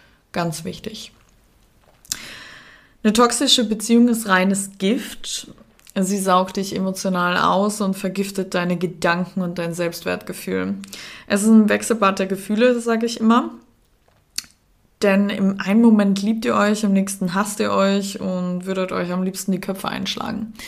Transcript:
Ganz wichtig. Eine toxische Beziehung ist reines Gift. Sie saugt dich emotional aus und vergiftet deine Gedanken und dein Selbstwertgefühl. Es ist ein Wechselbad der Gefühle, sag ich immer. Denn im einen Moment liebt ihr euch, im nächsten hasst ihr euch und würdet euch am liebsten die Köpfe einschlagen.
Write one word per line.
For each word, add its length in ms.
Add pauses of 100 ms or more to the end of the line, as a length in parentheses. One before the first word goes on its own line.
(320)
Ganz 340
wichtig. 480 (1900)
Eine 100
toxische 500
Beziehung 460
ist 180
reines 500
Gift. 720 (520)
Sie 200
saugt 380
dich 180
emotional 600
aus 440
und 140
vergiftet 580
deine 240
Gedanken 640
und 160
dein 160
Selbstwertgefühl. 1040 (500)
Es 160
ist 80
ein 180
Wechselbad 520
der 80
Gefühle, 520
sag 240
ich 160
immer. 300 (1500)
Denn 280
im 300
einen 220
Moment 400
liebt 240
ihr 100
euch, 280
im 100
nächsten 400
hasst 260
ihr 120
euch 480
und 480
würdet 240
euch 200
am 120
liebsten 280
die 80
Köpfe 280
einschlagen. 680 (140)